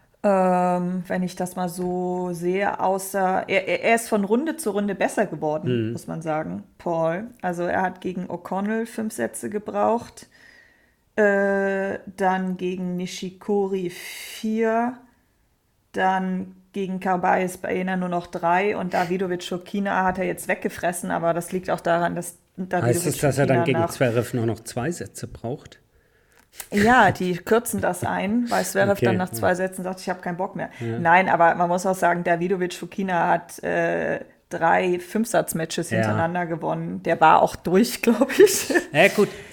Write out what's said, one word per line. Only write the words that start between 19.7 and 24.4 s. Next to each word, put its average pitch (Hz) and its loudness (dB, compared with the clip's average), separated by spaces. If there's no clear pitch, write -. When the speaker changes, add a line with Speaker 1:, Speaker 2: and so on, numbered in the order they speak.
Speaker 1:
hat 185 0
er 185 0
jetzt - -6
weggefressen, 180 -4
aber 170 0
das 170 -4
liegt 185 -4
auch 160 -2
daran, 170 2
dass 170 -8
Davidovic 180 0
Speaker 2:
Heißt 170 -2
es, 147 -2
dass 135 2
er 139 4
dann 131 4
Speaker 1:
Fokina - 2
Speaker 2:
gegen 151 2
Speaker 1:
nach 170 0
Speaker 2:
Zverev 120 0
nur 113 0